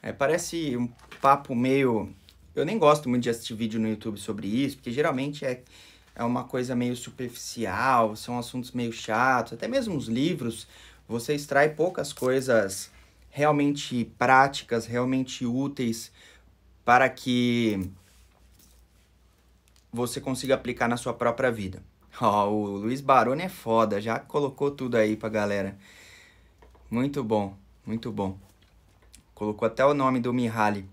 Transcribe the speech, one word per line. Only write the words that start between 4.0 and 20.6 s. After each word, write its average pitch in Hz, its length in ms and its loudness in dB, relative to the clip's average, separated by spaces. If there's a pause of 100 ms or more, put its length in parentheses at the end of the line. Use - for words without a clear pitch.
sobre 104 280 -8
isso, 135 280 0
porque - 160 -10
geralmente 143 540 -2
é, 123 180 -6 (500)
é 117 100 -6
uma 123 200 0
coisa 127 320 -4
meio 123 200 0
superficial, 117 1200 0
são 123 220 -8
assuntos 120 340 -8
meio 120 200 -4
chatos, 117 640 0
até - 140 -8
mesmo 226 280 -2
os 117 120 -4
livros, 131 600 -4 (400)
você 117 260 -4
extrai 147 360 2
poucas 156 440 -2
coisas 123 760 0 (420)
realmente 143 720 0 (120)
práticas, 131 680 4
realmente 127 580 -2
úteis 127 720 -4 (720)
para 127 240 8
que 120 800 0 (2000)
você 120 300 -4
consiga 131 320 0
aplicar 123 340 0